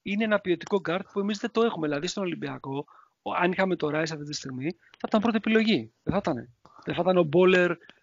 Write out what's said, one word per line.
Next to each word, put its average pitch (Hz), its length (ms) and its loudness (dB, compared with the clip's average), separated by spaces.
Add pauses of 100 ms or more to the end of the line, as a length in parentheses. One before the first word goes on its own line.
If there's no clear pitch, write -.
είναι 202 220 -2
ένα 208 160 2
ποιοτικό 185 460 -2
guard 175 140 -2 (120)
που - 80 -4
εμείς 202 180 -2
δεν 202 140 -6
το 226 120 2
έχουμε. 190 240 0
Δηλαδή, 147 200 -4
στον 202 160 -6
Ολυμπιακό, 143 600 -6 (360)
ο-, - 120 -6
αν 180 180 2
είχαμε 185 240 0
το 160 120 -2
Rise 147 100 -2
αυτή 156 260 -4
τη 147 100 -10
στιγμή, 135 380 -6
θα - 360 -14
ήταν 214 140 2
πρώτη 226 160 0
επιλογή. 214 540 2 (120)
Δεν - 100 -2
θα 180 40 -2
ήτανε. 127 320 -4 (360)
Δεν 165 100 -6
θα 170 60 0
ήταν 185 160 2
ο 175 60 6
Μπόλερ, 180 480 6 (320)